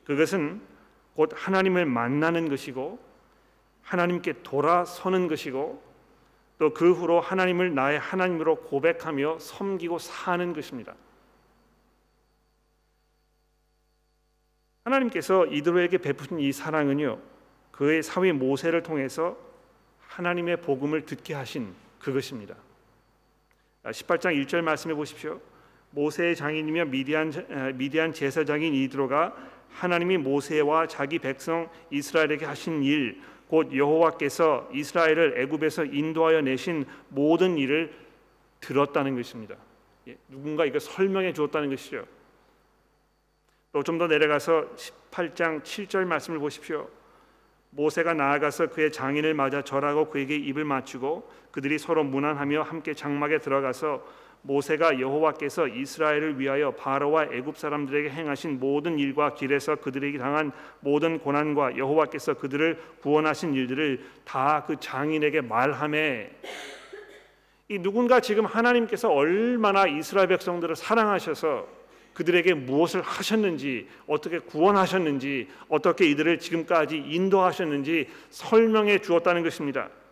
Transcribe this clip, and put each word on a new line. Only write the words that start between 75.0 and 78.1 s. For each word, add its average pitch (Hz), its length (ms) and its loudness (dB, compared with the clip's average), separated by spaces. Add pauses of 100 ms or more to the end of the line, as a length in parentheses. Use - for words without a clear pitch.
어떻게 165 420 4
이들을 156 300 2
지금까지 160 580 0
인도하셨는지 160 1080 0 (220)